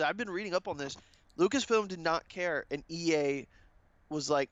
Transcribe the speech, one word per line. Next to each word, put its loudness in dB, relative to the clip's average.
I've 2
been -6
reading -6
up -2
on -6
this, -8
Lucasfilm 2
did -6
not 0
care, -2
and -4
E 0
A 0
was -4
like, 2